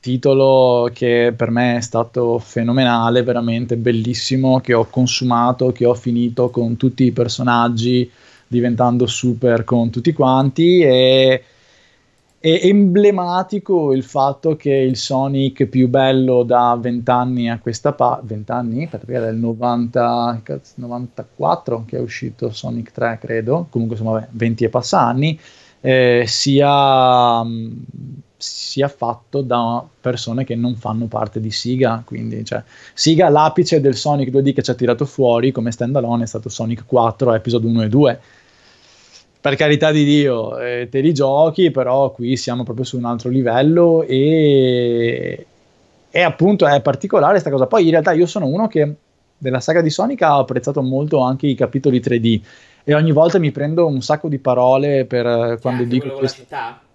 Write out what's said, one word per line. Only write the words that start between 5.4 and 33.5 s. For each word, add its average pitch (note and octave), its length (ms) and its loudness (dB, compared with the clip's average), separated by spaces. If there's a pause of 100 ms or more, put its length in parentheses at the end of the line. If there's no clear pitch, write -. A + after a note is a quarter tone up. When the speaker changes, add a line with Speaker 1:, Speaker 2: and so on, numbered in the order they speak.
Speaker 1:
che A#2+ 140 -2
ho A#2+ 80 4
finito A#2+ 560 -2
con A#2 260 -4
tutti B2+ 280 0
i A#2+ 80 2
personaggi, A#2+ 960 0 (380)
diventando A#2+ 580 0
super A#2+ 580 0
con A#2 260 0
tutti B2 220 -2
quanti, D#3 680 2
e C3 600 4 (960)
è E3 260 0
emblematico F#3 1300 2
il C3 100 0
fatto C#3 540 -2
che D3 160 -2
il C3 240 0
Sonic C3+ 680 -2
più B2+ 220 2
bello C3 540 2
da A#2+ 380 2
vent'anni B2 680 -2
a A#2 120 -6
questa B2 320 -4
pa-, B2 320 0
vent'anni? A#2 600 -6
Aspetta, D3+ 220 -14
perché B2 160 -4
è - 40 -4
del A2+ 100 -4
novanta, A#2+ 1040 -2
cazzo, C#3 340 -12
novantaquattro B2 1120 -6
che B2+ 120 -10
è - 20 -6
uscito A#2+ 500 -8
Sonic A#2 400 -10
tre, A#2 300 -6
credo, B2 500 -4
comunque A2+ 260 -4
insomma, A2 220 -4
vabbè, A2 140 -10
venti A#2 320 -2
e A2+ 40 0
passa B2 340 0
anni, C#3 360 0 (420)
eh, B2 460 4
sia, C3 1160 4
mm, A2+ 260 -8 (680)
sia - 520 -6
fatto A#2+ 540 -6
da A#2+ 420 -2 (160)
persone A#2+ 440 -4
che C3 120 -6
non A#2+ 180 -2
fanno A2 320 -6
parte A2 340 -6
di G#2+ 120 -6
Sega, A#2+ 520 -2
quindi, A2+ 400 -10
cioè, A2+ 180 -8 (300)
Sega, D#3+ 360 2
l'apice D#3 520 2